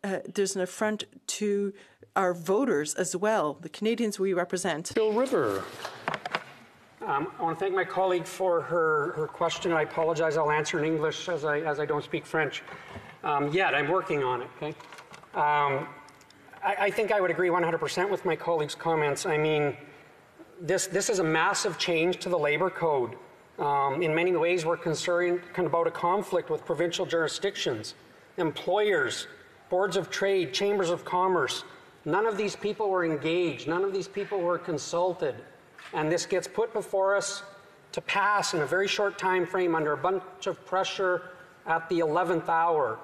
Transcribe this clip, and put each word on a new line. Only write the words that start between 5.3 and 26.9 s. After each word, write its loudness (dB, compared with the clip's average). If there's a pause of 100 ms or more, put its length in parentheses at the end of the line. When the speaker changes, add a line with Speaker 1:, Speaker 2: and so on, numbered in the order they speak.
Speaker 3:
Um, 0 (100)
I -4
want 0
to 0
thank 0
my 2
colleague 2
for 2
her, 2
her -2
question. 0
I 4
apologize. 2
I'll 2
answer 2
in 2
English 0
as -4
I, 0
as -2
I 0
don't -2
speak -6
French. -2 (640)
Um, 0
yet, 2
I'm 2
working 0
on 0
it, -10
okay? -8 (600)
Um, 2 (760)
I, 0
I 2
think -2
I 4
would 2
agree 2
one 4
hundred 0
percent -2
with -2
my 2
colleague's -2
comments. 0
I 2
mean, 2 (840)
this, 0
this 0
is 2
a 2
massive 2
change 2
to -8
the 2
Labour 2
Code. 0 (420)
Um, 2
in 2
many 2
ways, 2
we're 2
concerned 0 (160)
about 2
a 2
conflict 0
with -2
provincial 0